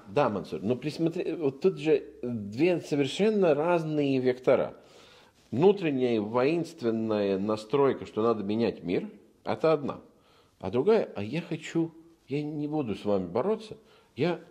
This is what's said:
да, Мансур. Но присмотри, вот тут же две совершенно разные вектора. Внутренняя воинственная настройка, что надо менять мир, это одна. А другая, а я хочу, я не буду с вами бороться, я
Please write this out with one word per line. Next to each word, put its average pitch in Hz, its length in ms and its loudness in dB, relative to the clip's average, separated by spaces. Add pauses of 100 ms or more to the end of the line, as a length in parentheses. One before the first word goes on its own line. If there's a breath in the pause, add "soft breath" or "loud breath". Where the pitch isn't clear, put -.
да, 120 220 2
Мансур. 92 320 -6
Но 117 140 0
присмотри, 165 580 -2
вот 139 280 -2
тут 180 180 2
же 151 240 2 (180)
две 123 600 -2
совершенно 175 760 2
разные 151 640 2
вектора. 123 540 2 (760 soft breath)
Внутренняя 139 720 2
воинственная 113 1200 0
настройка, 110 680 0
что - 160 -4
надо 110 220 2
менять 104 400 0
мир, 120 240 -2 (380)
это 156 280 0
одна. 139 280 -4 (580 soft breath)
А 95 100 -6
другая, 160 460 2
а 101 80 -6
я 139 180 -6
хочу, 165 500 -4 (360)
я 147 160 -4
не 147 240 -6
буду 143 280 -2
с 101 100 -10
вами 98 220 2
бороться, 175 500 -2 (400 soft breath)
я 165 220 0 (120)